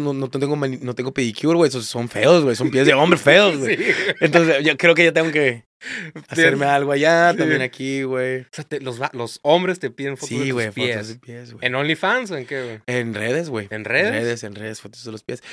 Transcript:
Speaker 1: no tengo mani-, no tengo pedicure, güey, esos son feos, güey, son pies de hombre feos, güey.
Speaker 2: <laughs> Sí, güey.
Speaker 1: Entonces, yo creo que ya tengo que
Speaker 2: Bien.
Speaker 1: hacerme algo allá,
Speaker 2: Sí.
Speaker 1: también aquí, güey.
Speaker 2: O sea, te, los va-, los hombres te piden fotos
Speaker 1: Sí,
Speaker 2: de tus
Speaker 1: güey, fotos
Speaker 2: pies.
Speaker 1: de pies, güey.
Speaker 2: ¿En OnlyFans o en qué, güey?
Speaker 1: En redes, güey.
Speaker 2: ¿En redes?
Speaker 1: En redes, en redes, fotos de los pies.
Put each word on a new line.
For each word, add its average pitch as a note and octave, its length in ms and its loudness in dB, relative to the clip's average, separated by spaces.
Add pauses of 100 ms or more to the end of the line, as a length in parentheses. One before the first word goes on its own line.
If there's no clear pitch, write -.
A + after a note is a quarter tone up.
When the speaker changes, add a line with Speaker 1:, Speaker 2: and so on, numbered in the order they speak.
(140)
Speaker 1:
no C3+ 160 -6
tengo C#3+ 260 -2
mani-, C3+ 260 -4
no B2 140 -6
tengo C3 180 -6
pedicure, C#3 440 0
güey, E3+ 100 4
esos B2+ 180 -4
son A#2+ 220 -6
feos, D3+ 360 4
güey, B2 120 2
son B2+ 160 -2
pies C3 160 4
de D3+ 60 6
hombre D#3 260 4
feos, E3+ 380 6
güey. B2 180 -2
Speaker 2:
<laughs> - 20 -8
Sí, F3 60 -4
güey. F#3+ 380 -2
Speaker 1:
Entonces, D#3+ 420 4
yo D3+ 140 2
creo E3+ 180 6
que E3+ 80 4
ya E3 80 6
tengo D#3+ 180 0
que C3+ 360 0 (480)
Speaker 2:
Bien. D#3 160 -18
Speaker 1:
hacerme D#3 380 4
algo C#3+ 260 2
allá, E3 400 4
Speaker 2:
Sí. - 60 -4
Speaker 1:
también D#3 220 2
aquí, C3+ 420 -6
güey. B2+ 400 -4
Speaker 2:
O - 100 -20
sea, D#3 100 -12
te, D3 160 -8
los B2+ 220 -8
va-, C#3+ 100 -4
los A#2+ 320 -10
hombres F3 360 2
te C3+ 100 -6
piden C#3 260 -8
fotos C3+ 140 -14
Speaker 1:
Sí, A#2+ 100 -4
Speaker 2:
de C#3+ 60 -2
tus C3+ 80 -4
Speaker 1:
güey, A#2 140 -2
fotos A2+ 180 -6
Speaker 2:
pies. A2 240 -4
Speaker 1:
de A2+ 60 -14
pies, A#2+ 380 -20
güey. A#2 140 -6
Speaker 2:
¿En B2 80 -2
OnlyFans F#3 560 -2
o D#3+ 60 -8
en B2+ 80 -8
qué, C3+ 180 -8
güey? A#2 240 -12
Speaker 1:
En A#2+ 260 -2
redes, B2+ 360 -4
güey. A2 220 -6
Speaker 2:
¿En G#2+ 120 -8
redes? C3 240 0
Speaker 1:
En - 60 -2
redes, A#2 320 -4
en G2+ 100 -12
redes, A2 240 -12
fotos - 240 -20
de A#2 80 -12
los A2 120 -14
pies. B2 300 -12